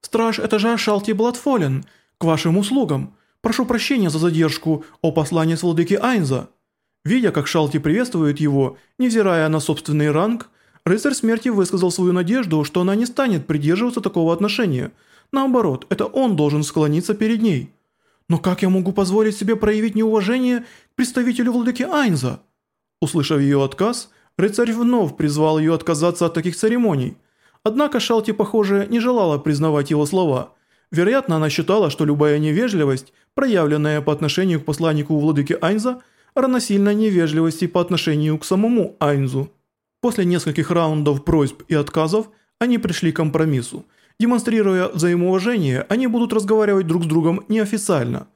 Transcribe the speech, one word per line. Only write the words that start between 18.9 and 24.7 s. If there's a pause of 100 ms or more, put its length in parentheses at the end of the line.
позволить
себе
проявить
неуважение
к
представителю
владыки
Айнза?» (580)
Услышав
ее
отказ, (280)
рыцарь